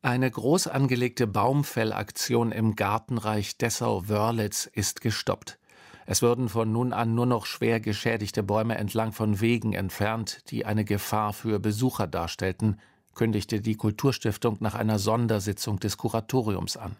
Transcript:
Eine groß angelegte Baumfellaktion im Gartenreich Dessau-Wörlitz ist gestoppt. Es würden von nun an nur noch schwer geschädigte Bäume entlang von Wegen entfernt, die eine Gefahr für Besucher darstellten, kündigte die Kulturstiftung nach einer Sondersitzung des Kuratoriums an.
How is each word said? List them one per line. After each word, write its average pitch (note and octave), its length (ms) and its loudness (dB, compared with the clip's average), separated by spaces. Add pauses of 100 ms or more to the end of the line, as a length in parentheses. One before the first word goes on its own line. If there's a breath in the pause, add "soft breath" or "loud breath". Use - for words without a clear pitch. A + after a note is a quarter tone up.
Eine B2+ 300 2
groß C#3+ 360 2
angelegte B2+ 600 2
Baumfellaktion A2+ 1300 0
im A2 220 2
Gartenreich G#2+ 840 -2
Dessau-Wörlitz G#2+ 1080 0
ist - 360 -4
gestoppt. - 560 -4 (480 loud breath)
Es - 160 0
würden A#2+ 260 4
von A2 240 0
nun A#2+ 220 0
an A2+ 200 0
nur A#2+ 120 2
noch A#2+ 180 2
schwer A2+ 360 0
geschädigte A2 640 -2
Bäume G#2+ 340 0
entlang A2 360 -2
von G#2+ 280 0
Wegen A2+ 340 2
entfernt, G2+ 760 -2
die A2 140 -4
eine G#2 200 0
Gefahr G#2 500 0
für G#2+ 240 -2
Besucher G#2+ 480 0
darstellten, F#2 720 -2 (360 loud breath)
kündigte A2 460 0
die A2 140 0
Kulturstiftung A2 880 0
nach G#2+ 140 -2
einer A2 240 2
Sondersitzung G#2+ 840 0
des G#2 180 -2
Kuratoriums G#2+ 800 -2
an. G#2 220 -10